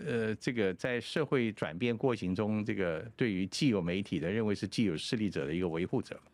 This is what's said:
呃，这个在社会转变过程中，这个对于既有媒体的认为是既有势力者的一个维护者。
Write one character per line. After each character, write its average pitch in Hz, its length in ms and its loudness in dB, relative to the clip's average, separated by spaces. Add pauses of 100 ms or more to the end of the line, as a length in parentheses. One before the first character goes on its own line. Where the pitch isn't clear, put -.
呃， 113 300 0
这 - 160 -2
个 104 220 2
在 123 260 -2
社 156 240 -2
会 123 280 2
转 85 260 -4
变 120 180 2
过 123 180 2
程 92 200 -2
中， 107 300 0
这 104 100 -2
个 87 260 0 (160)
对 117 160 2
于 95 140 0
既 147 220 0
有 104 120 4
媒 87 220 0
体 90 180 -2
的 82 100 0
认 110 140 0
为 104 100 0
是 95 140 -2
既 117 160 0
有 90 120 2
势 - 200 -2
力 107 140 0
者 76 160 -2
的 76 80 -2
一 87 60 0
个 92 60 2
维 82 200 -2
护 113 160 -2
者。 - 180 -14 (140)